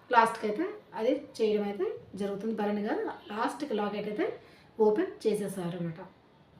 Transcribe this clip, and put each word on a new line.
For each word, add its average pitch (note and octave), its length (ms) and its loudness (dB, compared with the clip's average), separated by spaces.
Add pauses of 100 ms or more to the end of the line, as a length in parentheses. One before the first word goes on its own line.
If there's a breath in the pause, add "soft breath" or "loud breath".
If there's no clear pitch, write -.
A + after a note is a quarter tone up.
(120)
లాస్ట్కి A3+ 340 6
అయితే D#4 200 0 (280)
అది B3 320 0 (160)
చేయడం G#3 220 4
అయితే G3+ 200 -2 (300)
జరుగుతుంది. G3 400 -2
భరణి G#3 280 0
గారు C#4 240 -2
లాస్ట్కి A#3+ 680 -4
లాకెట్ G3+ 320 -2
అయితే D4 320 -2 (420 loud breath)
ఓపెన్ G#3+ 460 4
చేసేసారు F#3 520 -2
అనమాట. E3+ 280 -6 (540)